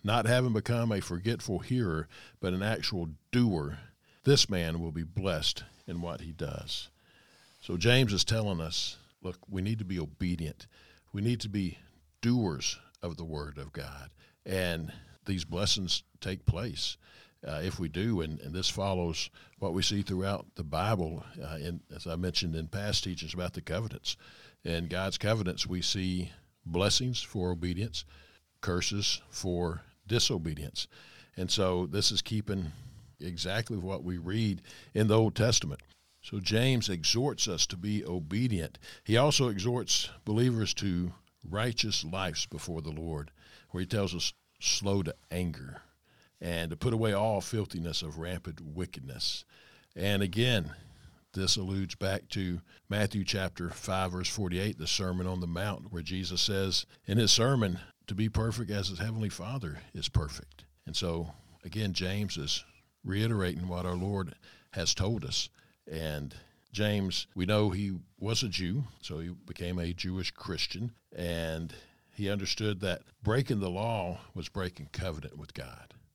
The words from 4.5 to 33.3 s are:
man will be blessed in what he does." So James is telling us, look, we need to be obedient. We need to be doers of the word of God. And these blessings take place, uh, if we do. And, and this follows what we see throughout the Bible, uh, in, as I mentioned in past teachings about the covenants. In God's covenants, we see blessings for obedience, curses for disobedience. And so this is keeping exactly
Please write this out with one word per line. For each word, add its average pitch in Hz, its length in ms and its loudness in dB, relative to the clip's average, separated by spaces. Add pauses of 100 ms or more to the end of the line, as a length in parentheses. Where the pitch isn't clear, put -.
man 82 300 0
will 82 120 -4
be 82 120 -4
blessed 87 580 0 (240)
in 87 140 -6
what 85 220 -6
he 82 100 -8
does." 71 560 -6 (720)
So - 160 -4
James 117 360 6
is 92 120 4
telling 104 360 0
us, - 360 -4 (260)
look, 90 160 -6 (100)
we 98 140 -2
need 110 160 0
to 104 60 -4
be 90 160 -2
obedient. 80 680 -2 (460)
We 101 100 -4
need 117 180 0
to 110 80 -6
be 98 300 -2 (420)
doers 110 560 2 (240)
of 85 160 -6
the 82 80 -8
word 73 320 -6
of 71 160 -10
God. 67 380 -10 (340)
And 87 480 0 (340)
these 95 180 0
blessings 92 580 0 (180)
take 95 240 -6
place, 92 520 -2 (500)
uh, 76 160 -4
if 92 160 -2
we 85 100 -2
do. 92 320 0
And, 78 200 -4
and 71 120 -10
this 92 160 -2
follows 90 600 0 (300)
what 90 140 -2
we 95 80 2
see 104 200 2
throughout 98 440 -2 (100)
the 85 80 -4
Bible, 82 600 0 (160)
uh, 78 140 -8
in, 80 260 -6 (140)
as - 140 -10
I 82 80 -2
mentioned 85 400 0
in 80 100 -2
past 101 380 0
teachings 82 280 -6
about 90 220 -4
the - 80 -8
covenants. - 540 -4 (480)
In 85 240 -2
God's 95 300 -2
covenants, 104 480 2
we 92 160 -2
see 92 500 0 (340)
blessings 101 560 2
for 90 300 -2
obedience, 90 520 -2 (560)
curses 98 600 0 (100)
for 87 520 -2 (240)
disobedience. 82 840 0 (480)
And 92 120 -2
so 92 380 4
this 78 240 2
is 104 120 2
keeping 98 500 -2 (480)
exactly 92 560 -2